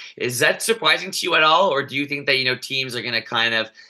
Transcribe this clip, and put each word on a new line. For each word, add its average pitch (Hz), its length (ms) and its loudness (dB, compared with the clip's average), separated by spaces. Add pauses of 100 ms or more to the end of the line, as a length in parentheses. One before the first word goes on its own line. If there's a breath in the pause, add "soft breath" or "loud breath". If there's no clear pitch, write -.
(160 loud breath)
Is 123 240 -2
that 160 220 2
surprising 175 500 0
to - 140 -4
you 165 100 2
at 156 80 6
all, 165 260 6
or 139 140 0
do 120 100 -10
you 139 120 -2
think 143 200 -8
that, 135 120 2
you 131 60 0
know, 127 120 0
teams 131 400 -6
are 113 60 -6
gonna 117 200 -2
kind 117 320 0
of, 110 160 0 (200 loud breath)